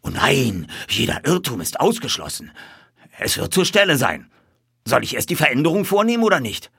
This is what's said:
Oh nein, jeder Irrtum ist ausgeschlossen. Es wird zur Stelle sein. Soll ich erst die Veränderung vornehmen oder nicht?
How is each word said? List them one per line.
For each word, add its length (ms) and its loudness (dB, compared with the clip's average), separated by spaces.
Oh 60 -8
nein, 580 0
jeder 380 -2
Irrtum 340 -2
ist 200 -8
ausgeschlossen. 720 -2
Es 180 -2
wird 160 -4
zur 120 4
Stelle 320 4
sein. 340 -2
Soll 180 2
ich 100 -8
erst 160 -6
die 60 0
Veränderung 480 2
vornehmen 380 2
oder 180 4
nicht? 380 -8